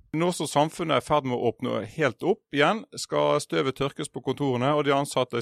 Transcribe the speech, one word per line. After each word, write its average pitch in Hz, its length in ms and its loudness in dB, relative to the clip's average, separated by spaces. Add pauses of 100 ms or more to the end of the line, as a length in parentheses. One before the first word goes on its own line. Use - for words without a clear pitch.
(180)
Nå 175 180 2
som 156 140 -6
samfunnet 151 480 0
er 120 80 0
i - 0 -
ferd 143 240 0
med 123 80 -2
å 117 160 0
åpne 117 400 -4
helt 139 340 -2
opp 202 160 0 (100)
igjen, 160 300 2 (160)
skal 147 420 0
støvet 151 360 -2
tørkes 139 340 -6
på - 140 -12
kontorene, 135 500 0
og 147 140 2
de 143 80 4
ansatte 131 440 0